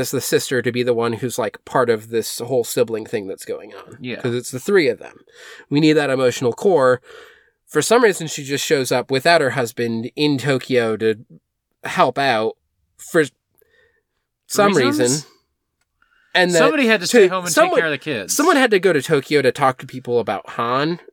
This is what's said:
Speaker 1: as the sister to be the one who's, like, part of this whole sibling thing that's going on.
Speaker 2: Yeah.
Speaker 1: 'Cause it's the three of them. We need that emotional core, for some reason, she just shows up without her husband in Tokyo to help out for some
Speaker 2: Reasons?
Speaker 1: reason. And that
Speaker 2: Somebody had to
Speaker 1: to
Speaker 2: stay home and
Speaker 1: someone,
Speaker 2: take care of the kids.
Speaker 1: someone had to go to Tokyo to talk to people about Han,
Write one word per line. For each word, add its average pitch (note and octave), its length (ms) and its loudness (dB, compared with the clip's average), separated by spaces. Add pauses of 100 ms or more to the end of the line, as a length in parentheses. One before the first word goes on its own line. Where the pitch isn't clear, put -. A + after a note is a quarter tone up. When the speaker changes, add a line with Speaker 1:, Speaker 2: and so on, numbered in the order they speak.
Speaker 1:
as B2+ 100 -4
the C3 100 -4
sister C3 420 -2
to A#2+ 100 -2
be A#2+ 100 -2
the A#2 120 0
one A#2 180 -2
who's, A2+ 260 -8
like, G#2+ 260 -6
part - 260 0
of A2 180 -4
this A2+ 320 -4
whole A#2+ 240 -2
sibling A2+ 420 -2
thing G2+ 220 -8
that's - 160 -12
going G2+ 280 -12
on. - 280 -20
Speaker 2:
Yeah. B2 200 -10
Speaker 1:
'Cause A#2+ 140 -4
it's B2 160 -8
the C3 80 -10
three F3+ 300 2
of G#2 100 -2
them. C2 220 -20 (500)
We C#3+ 80 0
need D#3 140 6
that D3 180 2
emotional B2+ 420 0
core, C3+ 480 2 (680)
for D3+ 160 -2
some A#3+ 200 4
reason, F#3 240 2
she D3 180 -10
just C3+ 200 -6
shows C#3+ 280 0
up B2+ 180 -2
without D#3+ 300 4
her C3+ 100 0
husband A#2 680 -6
in D3 220 0
Tokyo A#2+ 600 0
to A2 260 -2 (600)
help D3+ 340 0
out A2+ 380 -2 (400)
for - 280 0 (1200)
some G3+ 280 2
Speaker 2:
Reasons? C3 240 2
Speaker 1:
reason. C3 320 -2 (1040)
And F3+ 180 4
that E3+ 60 4
Speaker 2:
Somebody C4 280 2
had A3 140 2
to F3 60 -8
Speaker 1:
to - 20 -6
Speaker 2:
stay A3 200 6
home F#3 180 -4
and F3 60 -4
Speaker 1:
someone, E4+ 240 2
Speaker 2:
take A#3+ 40 4
care E3+ 60 2
of D#3 60 -2
the C#3 60 -4
kids. A#2 380 -6
Speaker 1:
someone D#4+ 200 4
had C4 160 2
to G3 60 4
go F3+ 140 2
to D3+ 80 0
Tokyo D3 400 0
to B2+ 120 2
talk C3+ 260 0
to - 80 -16
people B2 340 -4
about G2+ 300 -6
Han, C3+ 500 -4 (120)